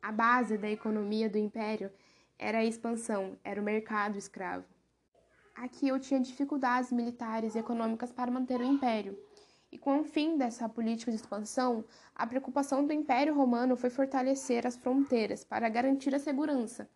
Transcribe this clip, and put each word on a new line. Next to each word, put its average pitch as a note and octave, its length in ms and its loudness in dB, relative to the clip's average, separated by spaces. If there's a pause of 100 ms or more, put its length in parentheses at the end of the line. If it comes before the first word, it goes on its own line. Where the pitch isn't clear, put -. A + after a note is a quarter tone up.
A G#3 100 -8
base A3+ 460 4
da G#3 120 -4
economia G#3+ 600 0
do G3+ 80 0
império G#3+ 540 -2 (460)
era G#3+ 220 -2
a A3 60 4
expansão, A3+ 800 -2
era G3+ 180 -4
o - 20 -2
mercado G#3+ 540 -2
escravo. F3+ 480 -8 (920)
Aqui B3+ 320 -4
eu C4 120 2
tinha C4+ 200 0
dificuldades B3+ 720 0
militares A#3 640 -2
e A3+ 40 0
econômicas A3+ 520 -2
para B3 200 -4
manter B3+ 280 0
o A#3+ 40 0
império. A#3 540 0 (540)
E - 60 -16
com C#4 240 2
o - 20 0
fim D#4 340 0
dessa A#3 320 -2
política A3+ 400 -2
de A3 80 -2
expansão, A3 680 -2 (300)
a - 140 -2
preocupação C4+ 580 0
do D4+ 80 0
Império D4 400 2
Romano B3+ 420 4
foi B3 140 0
fortalecer C4 800 0
as B3 100 -4
fronteiras B3 680 2
para A3+ 240 -2
garantir C4+ 460 2
a C#4 60 2
segurança. C#4 760 -2